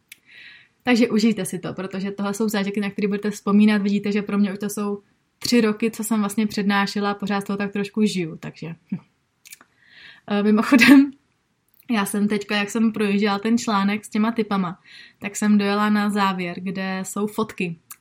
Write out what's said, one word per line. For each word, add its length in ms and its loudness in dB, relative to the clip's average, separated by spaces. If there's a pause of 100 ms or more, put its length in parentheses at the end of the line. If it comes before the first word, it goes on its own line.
(840)
Takže 260 4
užijte 360 2
si 140 -8
to, 140 -8
protože 380 -6
tohle 220 -4
jsou 160 -2
zážitky, 300 -2
na 100 -2
které 180 -2
budete 240 -2
vzpomínat. 500 4
Vidíte, 300 0
že 100 0
pro 160 -4
mě 160 2
už 60 -10
to 100 -6
jsou 320 -6 (380)
tři 220 2
roky, 300 0
co 120 -8
jsem 160 -2
vlastně 280 0
přednášela 640 0
a 20 0
pořád 280 -4
z 20 -4
toho 140 -6
tak 140 -4
trošku 340 -2
žiju, 320 -2
takže, 380 -12 (180)
hm. 40 -6 (1300)
E, 160 0
mimochodem, 680 6 (800)
já 140 0
jsem 220 -2
teďka, 300 -2
jak 120 -2
jsem 220 0
projížděla 480 0
ten 180 0
článek 480 0
s 40 -18
těma 220 0
tipama, 480 -2 (400)
tak 160 -10
jsem 220 4
dojela 320 2
na 200 2
závěr, 500 -2
kde 440 -6
jsou 240 -6
fotky, 480 -4 (260)